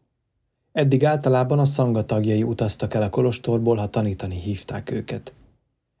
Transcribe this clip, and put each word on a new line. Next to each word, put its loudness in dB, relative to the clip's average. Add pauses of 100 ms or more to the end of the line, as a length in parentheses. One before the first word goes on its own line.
(720)
Eddig 2
általában 2
a 4
szanga 2
tagjai 0
utaztak -4
el 0
a 0
kolostorból, 0
ha -2
tanítani -4
hívták -8
őket. -8 (680)